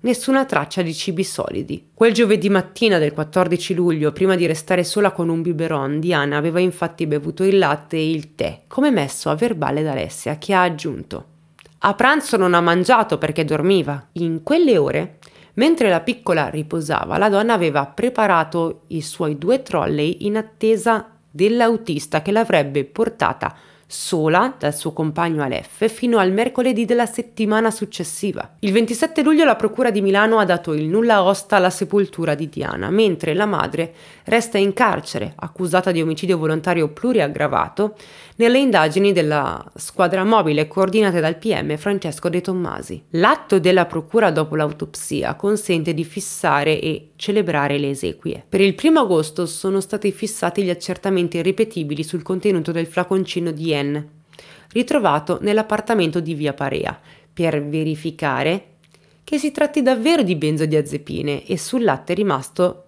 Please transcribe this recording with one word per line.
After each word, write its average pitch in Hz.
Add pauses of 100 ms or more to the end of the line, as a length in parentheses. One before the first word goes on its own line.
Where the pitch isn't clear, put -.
Nessuna 262
traccia 160
di 165
cibi 165
solidi. -
Quel 226
giovedì 208
mattina 196
del 147
quattordici 170
luglio, 160
prima 185
di 175
restare 165
sola 190
con 170
un 165
biberon, 156
Diana 151
aveva 160
infatti 170
bevuto 151
il 196
latte 151
e 156
il 156
tè, -
come 285
messo 151
a 151
verbale 151
da 151
Alessia, 135
che 196
ha 185
aggiunto: 156 (520)
"A 202
pranzo 262
non 185
ha 175
mangiato 175
perché 156
dormiva." 165
In 165
quelle 294
ore, 151 (360)
mentre 277
la 170
piccola 165
riposava, 151
la 202
donna 214
aveva 147
preparato 170
i 160
suoi 151
due 233
trolley 156
in 208
attesa 220 (180)
dell'autista 208
che 196
l'avrebbe 147
portata - (380)
sola 175
dal 147
suo 156
compagno 160
Aleph -
fino 233
al 185
mercoledì 240
della 240
settimana 220
successiva. -
Il 196
ventisette 233
luglio 311
la 254
Procura 220
di 208
Milano 202
ha 208
dato 170
il 151
nulla 208
osta 196
alla 185
sepoltura 180
di 147
Diana, -
mentre 180
la 196
madre 165 (320)
resta 226
in 196
carcere, 175
accusata 180
di 170
omicidio 160
volontario 160
pluriaggravato, 156 (400)
nelle 240
indagini 196
della 151 (120)
squadra 185
mobile 160
coordinate 190
dal 160
P 214
M 151
Francesco 175
De 175
Tommasi. 180
L'atto 196
della 180
Procura 175
dopo 156
l'autopsia 151
consente 185
di 156
fissare 156
e 151
celebrare 160
le 143
esequie. -
Per 190
il 196
primo 320
agosto 175
sono 190
stati 202
fissati -
gli 180
accertamenti 175
irripetibili 165
sul 156
contenuto 185
del 165
flaconcino 180
di 151
N, 147 (680)
ritrovato 196
nell'appartamento 208
di 160
via 143
Parea, - (340)
per 160
verificare 156 (460)
che -
si 285
tratti 294
davvero 262
di 185
benzodiazepine 151
e 185
sul 247
latte 156
rimasto 180